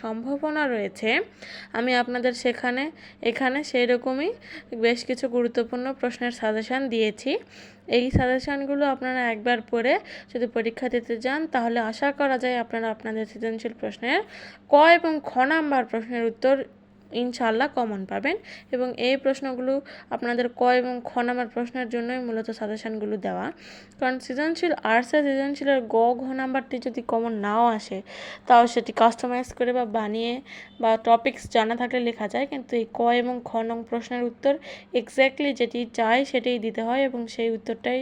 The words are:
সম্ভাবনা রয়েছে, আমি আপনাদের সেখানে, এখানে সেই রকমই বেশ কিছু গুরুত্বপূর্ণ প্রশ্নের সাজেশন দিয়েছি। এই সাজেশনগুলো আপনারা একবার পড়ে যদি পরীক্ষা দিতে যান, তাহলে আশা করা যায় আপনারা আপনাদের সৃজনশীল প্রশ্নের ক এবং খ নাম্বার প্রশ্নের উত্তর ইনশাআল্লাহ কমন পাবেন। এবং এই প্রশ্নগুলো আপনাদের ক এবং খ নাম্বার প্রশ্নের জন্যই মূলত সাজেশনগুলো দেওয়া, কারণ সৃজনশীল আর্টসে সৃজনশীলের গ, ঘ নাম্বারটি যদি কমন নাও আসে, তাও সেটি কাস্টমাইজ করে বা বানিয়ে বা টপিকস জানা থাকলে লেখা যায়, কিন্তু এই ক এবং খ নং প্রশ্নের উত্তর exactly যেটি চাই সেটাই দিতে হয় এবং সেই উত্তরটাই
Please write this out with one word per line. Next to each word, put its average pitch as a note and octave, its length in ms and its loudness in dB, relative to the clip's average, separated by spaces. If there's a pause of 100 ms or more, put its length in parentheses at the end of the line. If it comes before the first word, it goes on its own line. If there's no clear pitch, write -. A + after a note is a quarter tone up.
সম্ভাবনা C#4 680 -2
রয়েছে, G#3+ 440 -2 (640)
আমি B3 220 0
আপনাদের B3 400 2
সেখানে, B3 500 -2 (380)
এখানে B3+ 420 0
সেই B3 220 2
রকমই C4 440 0 (500)
বেশ A#3 260 2
কিছু B3+ 220 -2
গুরুত্বপূর্ণ A#3+ 680 -2
প্রশ্নের A#3+ 380 -4
সাজেশন A3 560 -2
দিয়েছি। A3 440 0 (560)
এই A#3+ 220 2
সাজেশনগুলো C#4 760 0
আপনারা B3+ 340 -2 (100)
একবার A3+ 280 0 (100)
পড়ে A#3+ 260 2 (360)
যদি A#3+ 180 -2
পরীক্ষা A#3 400 -4
দিতে A#3+ 300 -2
যান, C#4 280 -2
তাহলে A#3 340 0
আশা A3+ 320 -2
করা C#4 260 2
যায় B3+ 200 0
আপনারা A3+ 320 -4
আপনাদের A3 360 -6
সৃজনশীল A3+ 540 -6
প্রশ্নের A#3 400 -2 (500)
ক - 40 8 (200)
এবং E4+ 180 4 (140)
খ - 60 -8 (120)
নাম্বার D4 400 2
প্রশ্নের A#3 400 -4
উত্তর A#3+ 320 2 (540)
ইনশাআল্লাহ A#3+ 640 0
কমন A3 320 -2
পাবেন। A3+ 300 -2 (360)
এবং B3+ 160 0 (100)
এই C4 180 2
প্রশ্নগুলো C4+ 560 -2 (380)
আপনাদের A#3+ 360 0 (140)
ক - 20 4 (180)
এবং B3 140 -4 (120)
খ - 40 -10 (120)
নাম্বার B3 260 -2
প্রশ্নের A#3+ 400 -6
জন্যই A#3+ 380 -4
মূলত A3 240 -4
সাজেশনগুলো G#3+ 680 -6
দেওয়া, F#3 300 -4 (480)
কারণ C4 240 -2
সৃজনশীল D#4 540 -2 (100)
আর্টসে A#3+ 400 4
সৃজনশীলের C#4 580 2 (140)
গ, - 20 4 (180)
ঘ B3 180 -6
নাম্বারটি C4 460 -4
যদি A#3+ 280 -4
কমন A#3 320 0
নাও G#3 300 2
আসে, G#3 300 -2 (460)
তাও A#3+ 220 10
সেটি A#3 260 -2
কাস্টমাইজ B3 640 2
করে B3 180 0
বা B3 120 0 (140)
বানিয়ে A3 340 -2 (480)
বা A3+ 100 4 (140)
টপিকস A#3 460 4
জানা A3+ 260 2
থাকলে B3 240 -2
লেখা A#3 280 -2
যায়, B3 180 -2
কিন্তু C#4 300 -8
এই A3+ 160 0
ক - 80 -4 (220)
এবং B3 120 -4 (120)
খ - 40 -12 (120)
নং A#3 220 -4
প্রশ্নের A#3 400 -6
উত্তর A#3+ 280 0 (420)
exactly C4+ 600 2
যেটি A#3+ 260 -2 (120)
চাই A3+ 320 4
সেটাই B3 340 0
দিতে A3 240 -4
হয় B3 220 0
এবং B3+ 220 -2
সেই A3+ 240 -2
উত্তরটাই A3+ 520 -4